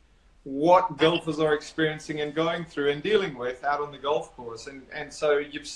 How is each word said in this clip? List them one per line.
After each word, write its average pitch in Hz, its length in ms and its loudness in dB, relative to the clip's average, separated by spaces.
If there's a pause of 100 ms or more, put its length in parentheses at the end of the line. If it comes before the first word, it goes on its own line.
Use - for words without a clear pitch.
(440)
what 156 540 4
golfers 165 420 2
are 156 140 4
experiencing 151 680 -2
and 147 120 -4
going 165 320 -2
through 143 240 0
and 147 140 -2
dealing 190 340 2
with 123 260 -6
out 143 160 0
on 143 120 -6
the 139 60 -16
golf 143 380 -2
course. 117 320 -12
And, 135 140 -14 (120)
and 147 200 -10
so 147 240 2
you've, 147 380 -6